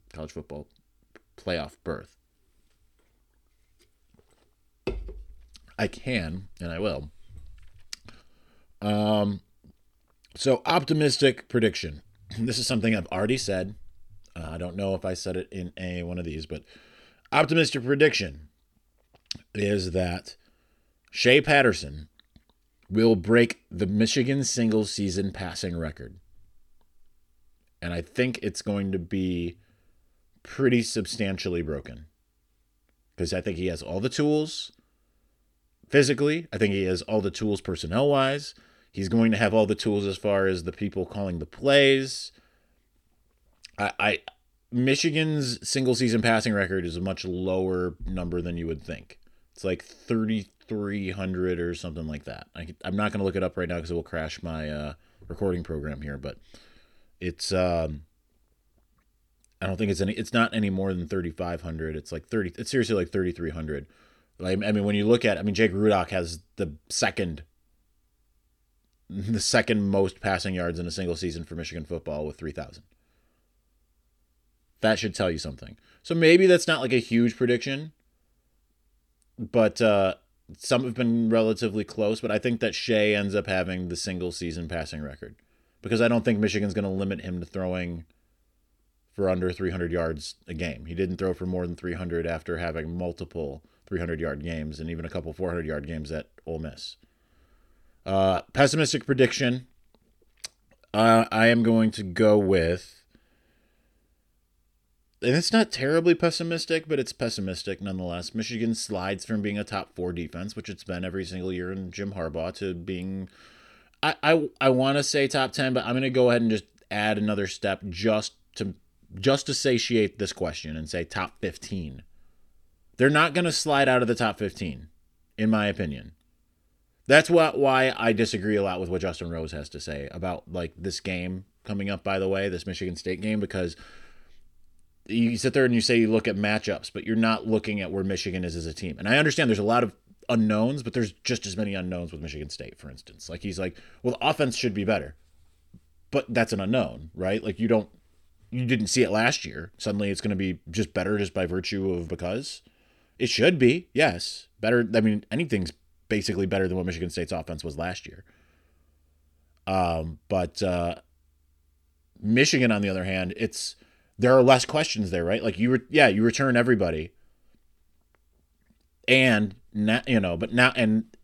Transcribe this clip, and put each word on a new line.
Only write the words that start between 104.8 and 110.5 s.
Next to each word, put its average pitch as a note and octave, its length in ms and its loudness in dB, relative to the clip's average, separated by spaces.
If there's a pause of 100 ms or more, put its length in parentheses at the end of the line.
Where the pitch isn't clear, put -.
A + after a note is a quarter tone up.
and B2 140 4
it's E3+ 160 2
not A3 200 4
terribly E3 440 4
pessimistic, E3 720 -2
but D3+ 120 0
it's B2+ 120 -4
pessimistic F#2+ 680 -6
nonetheless. F#2 540 -6
Michigan A2+ 400 -2
slides G2 500 -4
from A2 160 -2
being G2+ 160 -2
a G#2 60 -4
top G2 320 -8
four F2+ 180 -4
defense, E2+ 420 -8